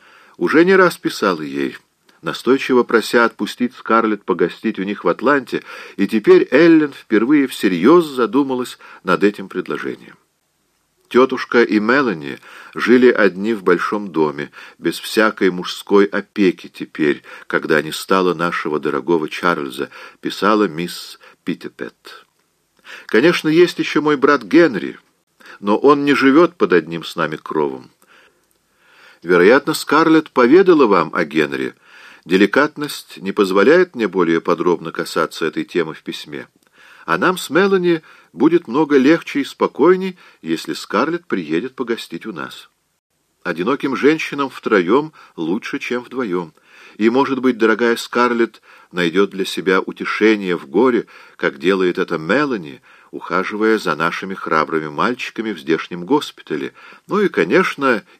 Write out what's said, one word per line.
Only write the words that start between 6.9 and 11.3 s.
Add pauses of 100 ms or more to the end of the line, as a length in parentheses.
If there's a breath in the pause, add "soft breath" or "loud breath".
впервые
всерьез
задумалась (260 loud breath)
над
этим
предложением. (920)
"Тетушка